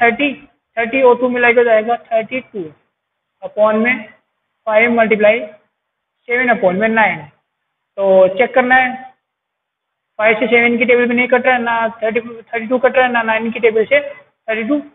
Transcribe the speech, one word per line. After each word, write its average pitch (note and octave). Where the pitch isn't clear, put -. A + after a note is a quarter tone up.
थर्टी, A#3+
थर्टी A#3
और A#3+
टू B3
मिला A#3+
के A#3+
जाएगा A3+
थर्टी A3+
टू G3+
upon G#3+
में A#3+
five A3
multiply A3
सेवन B3
upon F#3+
में A3
नाइन। G3+
तो F#3+
चेक A#3
करना B3+
है, B3+
फ़ाइव A3
से B3
सेवन A#3+
की B3
टेबल A#3+
भी A#3+
नहीं B3
कट B3
रहा B3+
है, A#3+
ना A3+
थर्टी, A3
थर्टी A3+
टू B3+
कट A#3+
रहा C4
है, B3
ना A#3+
नाइन A3
की A#3+
टेबल A3
से C#4
थर्टी -
टू C#4+